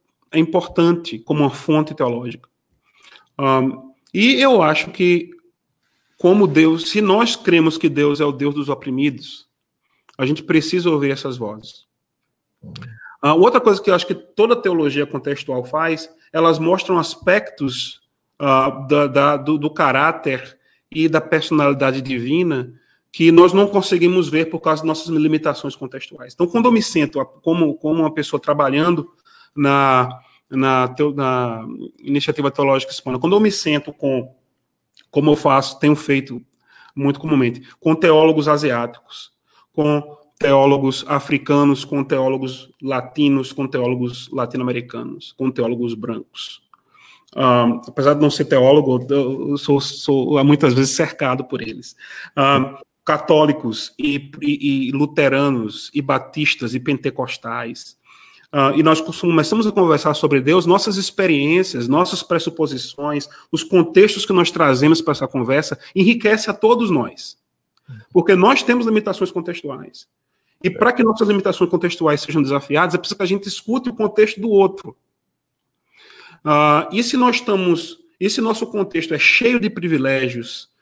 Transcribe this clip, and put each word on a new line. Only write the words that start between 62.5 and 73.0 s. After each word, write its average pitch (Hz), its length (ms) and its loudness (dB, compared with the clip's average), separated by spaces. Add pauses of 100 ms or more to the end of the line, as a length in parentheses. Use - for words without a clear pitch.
os 160 100 -2
contextos 190 600 4
que - 80 -2
nós 175 180 2
trazemos 151 500 2
pra 156 120 -2
essa 135 160 -6
conversa, 135 500 -2 (160)
enriquece 220 560 2
a 202 40 -4
todos 226 360 2
nós. - 480 -6 (760)
Porque 180 220 4
nós 220 280 4
temos 240 240 0
limitações 208 440 -2
contextuais. 170 800 -12 (540)
E 185 60 0
pra 233 240 0
que 247 100 0
nossas 220 240 2
limitações 190 440 0
contextuais 170 500 0
sejam 151 220 -2
desafiadas, 143 520 0
é 180 40 -2
preciso - 180 -10